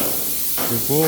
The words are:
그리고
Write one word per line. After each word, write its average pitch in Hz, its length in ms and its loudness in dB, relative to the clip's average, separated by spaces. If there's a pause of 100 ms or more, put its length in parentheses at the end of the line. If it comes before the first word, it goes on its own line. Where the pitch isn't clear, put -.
(680)
그리고 135 400 2